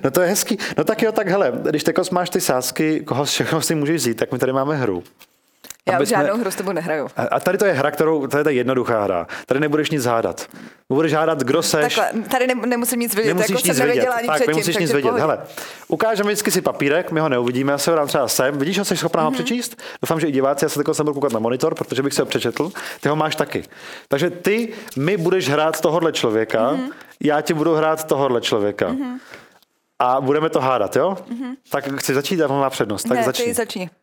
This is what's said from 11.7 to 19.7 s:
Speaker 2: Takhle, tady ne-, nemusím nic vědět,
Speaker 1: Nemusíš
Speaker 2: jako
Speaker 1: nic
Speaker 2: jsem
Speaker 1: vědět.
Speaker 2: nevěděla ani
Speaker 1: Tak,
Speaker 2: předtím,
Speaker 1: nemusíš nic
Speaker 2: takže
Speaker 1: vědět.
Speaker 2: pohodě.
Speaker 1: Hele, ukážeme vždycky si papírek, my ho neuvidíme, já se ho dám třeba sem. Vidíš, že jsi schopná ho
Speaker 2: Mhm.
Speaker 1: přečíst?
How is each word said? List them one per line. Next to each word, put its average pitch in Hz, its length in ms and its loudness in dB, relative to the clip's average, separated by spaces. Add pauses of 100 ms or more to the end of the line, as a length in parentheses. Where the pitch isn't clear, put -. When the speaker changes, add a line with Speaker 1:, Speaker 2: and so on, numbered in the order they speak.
Speaker 2:
Takhle, 220 280 0
tady 254 240 0
ne-, 247 200 -2
nemusím 240 340 -2
nic 233 140 -2
vědět, 214 200 0
Speaker 1:
Nemusíš 180 160 2
Speaker 2:
jako - 180 0
Speaker 1:
nic 165 80 2
Speaker 2:
jsem 131 100 2
Speaker 1:
vědět. - 20 2 (120)
Speaker 2:
nevěděla - 160 2
ani - 100 -2
Speaker 1:
Tak, 156 100 0
Speaker 2:
předtím, 247 160 2
Speaker 1:
nemusíš 165 240 0
nic 170 140 0
Speaker 2:
takže - 40 2
Speaker 1:
vědět. 143 140 2
Speaker 2:
pohodě. 240 120 0
Speaker 1:
Hele, 147 180 2 (500)
ukážeme 208 400 0
vždycky 208 220 0
si 180 100 2
papírek, 147 500 0
my 160 100 0
ho 156 80 2
neuvidíme, 127 440 2
já 143 60 0
se 156 120 0
ho 165 60 4
dám 147 120 2
třeba 131 200 2
sem. 139 300 2
Vidíš, 170 180 0
že 202 80 0
jsi 190 120 0
schopná 165 260 0
ho 156 80 2
Speaker 2:
Mhm. 135 40 -2
Speaker 1:
přečíst? 240 420 -4 (260)